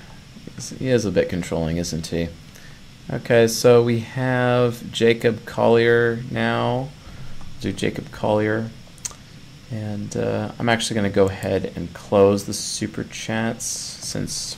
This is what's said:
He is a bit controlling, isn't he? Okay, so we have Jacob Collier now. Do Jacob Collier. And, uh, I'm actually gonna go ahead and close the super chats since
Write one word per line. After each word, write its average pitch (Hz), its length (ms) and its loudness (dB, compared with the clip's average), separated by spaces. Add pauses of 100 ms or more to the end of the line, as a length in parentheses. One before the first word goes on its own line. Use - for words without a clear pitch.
(800)
He 131 100 -4
is 120 160 4
a 98 60 0
bit - 180 2
controlling, 82 480 -2
isn't 82 300 -4
he? 85 220 -2 (840)
Okay, 117 340 4
so 120 360 6
we 117 180 2
have 123 920 0
Jacob 113 540 2
Collier 117 760 4 (100)
now. 120 580 0 (720)
Do 98 140 -2
Jacob - 360 -4
Collier. 110 600 0 (1000)
And, 104 460 -6
uh, 107 420 -2
I'm 120 100 -2
actually 113 260 0
gonna 101 160 0
go 98 160 4
ahead 95 480 -2
and 85 200 -8
close 101 500 4
the - 80 -8
super - 500 -6
chats 113 600 -6
since - 920 -8